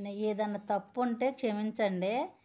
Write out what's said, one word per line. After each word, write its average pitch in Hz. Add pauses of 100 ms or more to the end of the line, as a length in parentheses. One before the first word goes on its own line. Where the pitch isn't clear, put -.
ఏదన్నా 208
తప్పు -
ఉంటే 247
క్షమించండి, 214 (160)